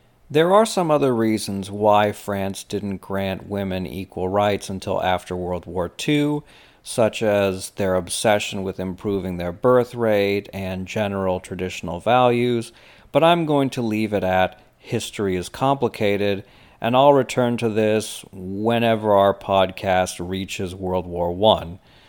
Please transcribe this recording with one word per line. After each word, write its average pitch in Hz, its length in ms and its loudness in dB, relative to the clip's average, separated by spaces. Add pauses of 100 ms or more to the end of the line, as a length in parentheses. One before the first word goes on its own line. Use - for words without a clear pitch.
(280)
There 165 240 4
are 220 140 6
some 175 240 0
other 139 240 4
reasons 104 560 0
why 104 400 4
France 98 540 -6
didn't 98 360 -6
grant 98 480 -6
women 95 380 -4
equal 90 420 -6
rights 101 400 -2
until 98 320 -4
after 90 360 -2
World 87 280 -6
War 87 240 -6
Two, 147 540 -2 (400)
such - 400 -2
as 101 480 0
their 95 240 0
obsession 101 680 -2
with 95 160 -8
improving 92 560 -4
their 87 160 -6
birth 123 420 2
rate 101 580 2
and 92 360 -8
general 98 500 -2
traditional 90 640 -8
values, 120 720 2 (400)
but 147 120 4
I'm 170 220 4
going 139 240 2
to 127 120 -6
leave 107 300 0
it 95 120 0
at 92 360 0 (160)
history 101 600 -4
is 87 120 -4
complicated, 104 960 0 (380)
and 113 120 0
I'll 139 200 8
return 123 420 2
to 113 140 -2
this 107 600 0
whenever 107 840 0
our 98 180 6
podcast 95 880 0
reaches 92 540 -6
World 92 320 -4
War 87 260 -4
One, 87 460 0 (300)